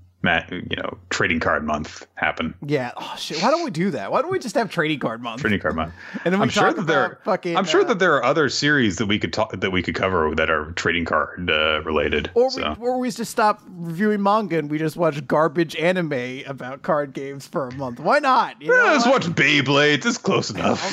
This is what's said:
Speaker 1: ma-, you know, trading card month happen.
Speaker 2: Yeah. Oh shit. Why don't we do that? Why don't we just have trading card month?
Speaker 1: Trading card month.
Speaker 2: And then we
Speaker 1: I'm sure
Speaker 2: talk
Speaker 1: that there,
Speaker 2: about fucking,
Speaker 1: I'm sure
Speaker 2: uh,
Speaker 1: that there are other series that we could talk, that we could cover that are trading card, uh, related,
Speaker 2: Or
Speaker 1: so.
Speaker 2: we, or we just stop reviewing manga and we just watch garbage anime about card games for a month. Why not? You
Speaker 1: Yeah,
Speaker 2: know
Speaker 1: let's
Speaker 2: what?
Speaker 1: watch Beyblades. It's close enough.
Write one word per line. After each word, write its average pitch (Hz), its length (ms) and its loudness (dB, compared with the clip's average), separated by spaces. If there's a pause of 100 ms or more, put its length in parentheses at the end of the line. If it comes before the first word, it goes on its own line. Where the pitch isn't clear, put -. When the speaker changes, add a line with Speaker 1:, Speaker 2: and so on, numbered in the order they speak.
(220)
Speaker 1:
ma-, 85 280 2
you 87 260 -6
know, - 220 -6 (120)
trading 87 280 0
card 78 260 0
month 76 420 -6 (100)
happen. 80 360 -2 (140)
Speaker 2:
Yeah. 131 300 -2
Oh - 200 -12
shit. 160 240 -8
Why 240 120 2
don't 339 120 0
we 277 60 -6
do 180 220 -2
that? 107 180 -6
Why 190 100 0
don't 320 120 -2
we 381 80 0
just 240 160 -4
have 226 120 0
trading 156 300 -2
card 117 240 -6
month? 117 200 -8
Speaker 1:
Trading 104 180 2
card 78 160 -2
month. 80 160 -4 (320)
Speaker 2:
And 175 100 0
then 196 60 2
we - 40 2
Speaker 1:
I'm 127 40 2
sure 202 160 2
Speaker 2:
talk 190 120 2
Speaker 1:
that 208 120 -4
there, 143 180 4
Speaker 2:
about - 180 -10
fucking, 175 320 -2
Speaker 1:
I'm 196 80 2
sure 349 180 2
Speaker 2:
uh, - 20 4
Speaker 1:
that 226 160 -2
there 180 160 4
are 120 80 0
other 147 240 4
series 131 480 2
that 110 100 -2
we 101 140 2
could 87 120 -4
talk, - 200 -2
that 98 180 -2
we 92 100 0
could 90 140 -2
cover 85 400 2
that 80 160 2
are 78 220 0
trading 85 320 0
card, 80 460 -2
uh, 78 340 2
related, 76 500 0
Speaker 2:
Or 254 160 4
Speaker 1:
so. 78 300 -4
Speaker 2:
we, 240 80 -4
or 254 100 0
we 247 140 -2
just - 180 -8
stop 214 380 0
reviewing 180 540 0
manga 196 360 2
and 147 100 -2
we 151 100 -2
just 156 180 -2
watch 156 320 0
garbage 156 480 2
anime 147 720 -2
about 135 340 -10
card 147 300 0
games 139 340 -10
for 143 220 -4
a 123 60 -12
month. 131 260 -8
Why 214 180 4
not? 226 420 2
You 147 140 0
Speaker 1:
Yeah, 494 60 6
Speaker 2:
know 466 140 6
Speaker 1:
let's 240 120 4
Speaker 2:
what? 247 200 4
Speaker 1:
watch 170 100 -2
Beyblades. 143 680 4
It's - 140 0
close - 320 0
enough. - 320 -2 (100)